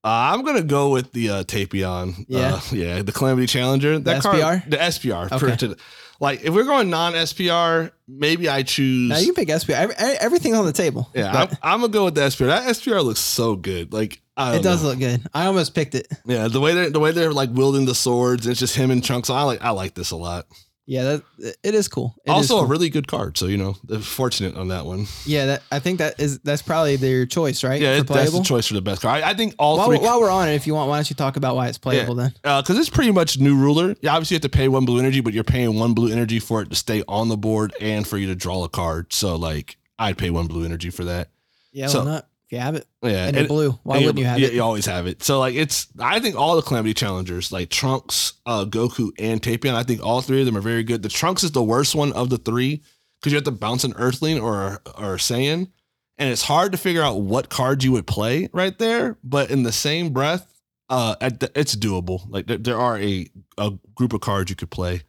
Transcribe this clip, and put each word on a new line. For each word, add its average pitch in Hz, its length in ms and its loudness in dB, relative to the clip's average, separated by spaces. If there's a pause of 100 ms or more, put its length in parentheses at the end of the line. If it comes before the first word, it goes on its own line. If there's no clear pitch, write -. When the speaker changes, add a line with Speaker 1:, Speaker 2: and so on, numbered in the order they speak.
Speaker 1:
Uh, 117 300 2
I'm 247 100 -2
gonna 269 200 0
go 143 260 2
with 131 220 0
the, 117 180 -2
uh, 98 140 -2
Tapion. 92 840 -4
Speaker 2:
Yeah? 127 260 0
Speaker 1:
Uh, 92 60 -6 (100)
yeah, 90 300 -2
the 101 100 -4
Calamity 131 360 2
Challenger. 135 520 2
Speaker 2:
The 139 60 -8
Speaker 1:
That 139 180 2
card, 202 140 4
Speaker 2:
S - 20 6
P 156 40 4
R? 170 260 0
Speaker 1:
the 147 120 2
S 170 180 0
P 127 120 -2
R. 87 140 -4
Speaker 2:
Okay. 110 120 -2
Speaker 1:
Per 131 200 2
to 123 120 -2
the, 90 80 -10 (420)
like, 139 240 -2
if 160 100 0
we're 208 120 6
going 262 240 2
non-S 165 440 0
P 180 160 -2
R, 165 420 2 (160)
maybe 151 420 0
I 135 140 0
choose 127 460 2
Speaker 2:
Now 147 80 2
you 180 100 4
can 359 80 2
pick 175 140 0
S 156 140 0
P 160 100 0
R. 135 80 2
Every, 214 140 0
e-, 254 240 0
everything's 247 380 2
on 208 80 4
the 156 80 0
table. 135 400 0
Speaker 1:
Yeah, 104 180 -2
Speaker 2:
But 151 220 2
Speaker 1:
I'm, 143 40 -8 (160)
I'm 220 80 2
gonna 233 120 0
go 208 120 4
with 170 100 0
the 147 80 4
S 139 120 2
P - 80 0
R. 123 60 4
That 226 180 2
S 240 160 0
P 254 80 0
R 202 120 4
looks 117 160 0
so 113 360 0
good. 90 380 -6
Like, 107 260 -4 (160)
I 131 160 -2
Speaker 2:
it - 40 2
Speaker 1:
don't 170 80 2
Speaker 2:
does 180 200 2
Speaker 1:
know. 151 60 0
Speaker 2:
look 127 100 -2
good. 123 220 0 (120)
I 165 120 0
almost 185 300 0
picked 151 180 -2
it. 185 140 -4 (180)
Speaker 1:
Yeah, 113 220 0
the 117 120 0
way 151 140 4
they're, 175 160 2
the 151 100 2
way 151 120 4
they're, 165 220 2
like, 135 180 0
wielding 135 340 4
the 127 100 0
swords, 123 520 2
and 123 40 0
it's 120 80 -2
just 123 160 -2
him 131 140 2
and 123 140 2
Trunks. 123 260 -2
I 131 140 0
like, 131 200 0
I 120 60 0
like 95 240 -4
this 87 180 -8
a 90 40 -6
lot. 87 320 -6 (400)
Speaker 2:
Yeah, 127 160 -4 (340)
that, - 260 -10
it 208 120 0
is 208 120 2
cool. - 280 -6 (100)
It 139 60 0
is - 40 4
Speaker 1:
Also 147 220 4
Speaker 2:
cool. 175 80 4
Speaker 1:
a - 20 0
really 160 220 2
good 143 180 -2
card, 80 300 -4
so, - 80 -2
you 95 100 0
know, 98 200 -2 (100)
they're 107 140 -6
fortunate 107 560 -2
on 92 140 -4
that 90 160 -4
one. 92 200 -6 (200)
Speaker 2:
Yeah, 147 200 0
that, 139 260 -2
I 143 80 -2
think 175 200 -2
that 151 200 -2
is, 143 200 -2
that's 143 240 -2
probably 156 340 2
their 131 280 2
choice, 143 380 -2
right? 131 160 0
Speaker 1:
Yeah, 147 180 4
Speaker 2:
For 156 40 4
Speaker 1:
it, 135 60 0
that's 135 180 4
the 156 60 2
Speaker 2:
playable? 180 120 2
Speaker 1:
choice 131 240 2
for - 60 -2
the 101 80 0
best 95 200 -4
card. 131 220 2
I, 156 60 2
I - 40 0
think 214 240 0
all 151 200 4
Speaker 2:
While, 202 100 4
Speaker 1:
three 240 120 4
Speaker 2:
while 240 200 4
we're 214 120 4
on 185 180 2
it, 151 60 2
if 139 120 -2
you 151 60 0
want, 147 160 0
why 147 80 2
don't 147 120 -2
you 139 60 -6
talk 135 220 -2
about 131 180 0
why 131 140 0
it's 113 80 -8
playable 123 400 0
Speaker 1:
Yeah. 123 60 0
Speaker 2:
then? 127 100 0 (100)
Speaker 1:
Uh, 139 200 2
'cause 180 140 2
it's 320 120 2
pretty 254 220 4
much 165 280 2
new 139 160 6
ruler. 147 460 4
Yeah, 143 140 0
obviously 165 200 0
you - 20 0
have 156 40 0
to 143 80 -2
pay 135 180 4
one 131 160 4
blue 123 160 2
energy, 135 220 2
but 113 120 0
you're 110 120 -2
paying 120 340 2
one 117 140 2
blue 113 180 2
energy 113 280 0
for 110 220 -2
it 98 100 -10
to - 40 -10
stay 107 320 -2
on 110 220 -2
the 110 80 -2
board 107 420 0
and 107 260 -2
for 104 120 -6
you 98 100 -2
to 92 80 -4
draw 90 300 -4
a 80 40 -10
card. 85 440 -4
So, 92 240 -2
like, 80 400 -6 (220)
I'd 104 180 -2
pay 90 140 -2
one 85 160 -2
blue 82 180 -4
energy 85 240 -6
for 90 160 -8
that. 87 240 -6 (420)
Speaker 2:
Yeah, 135 160 -8
Speaker 1:
So 143 120 0
Speaker 2:
why 127 60 -2
not? 151 220 -6 (200)
If - 80 -12
you 120 80 -6
have 147 120 -2
it. 151 100 -8 (160)
Speaker 1:
Yeah, 98 260 0
Speaker 2:
And 139 60 0
you're 139 100 2
Speaker 1:
and 151 40 0
Speaker 2:
blue. 147 360 0
Why 135 120 -2
Speaker 1:
and 143 60 4
you 151 80 6
Speaker 2:
wouldn't 143 100 0
you 131 60 0
have 123 120 0
Speaker 1:
yeah, 135 100 4
Speaker 2:
it? 120 80 0
Speaker 1:
you 120 60 2
always 110 240 0
have 90 220 -4
it. 90 160 -8
So, 139 160 2
like, 127 160 0
it's, 147 320 -2 (100)
I 139 220 0
think 220 160 -2
all 160 220 2
the 156 40 4
Calamity 110 320 0
Challengers, 92 560 -4
like 90 200 -6
Trunks, - 640 -2 (120)
uh, 110 200 -2
Goku, 110 520 -2
and 110 240 -2
Tapion, 123 320 -2
I 117 100 -2
think 120 200 -2
all 120 180 0
three 135 200 2
of 135 40 2
them 113 120 0
are 98 40 -2
very 113 220 -2
good. 113 180 -2
The 101 60 -8
Trunks 185 380 0
is 165 80 -2
the 131 100 2
worst 123 320 2
one 147 160 2
of 123 180 -2
the 127 80 0
three 127 440 -2 (400)
'cause 147 100 0
you 147 60 2
have 143 80 -2
to 151 60 0
bounce 120 340 -4
an 120 100 -4
Earthling 127 460 0
or, 101 400 -4 (160)
or 101 160 -6
a 90 40 -4
Saiyan, 147 520 -2 (480)
and 139 120 -2
it's 120 120 -2
hard 170 320 2
to 180 40 -4
figure 170 240 0
out 117 200 0
what 107 280 -2
card 131 360 0
you 131 80 4
would 113 120 0
play 123 460 -2
right 190 280 -2
there. 226 440 0
But 135 260 0
in 131 140 2
the 117 80 0
same 160 400 -2
breath, 147 340 -2 (440)
uh, 120 320 0
at 120 180 -2
the, 131 180 -4
it's 143 200 0
doable. 92 500 -2
Like, 98 200 -6
there, 113 100 -2
there 113 200 -2
are 120 220 0
a, 98 300 -2 (280)
a 104 140 -2 (240)
group 123 160 0
of 110 80 -2
cards 98 300 -2
you 95 80 -6
could - 140 -10
play. 90 380 -4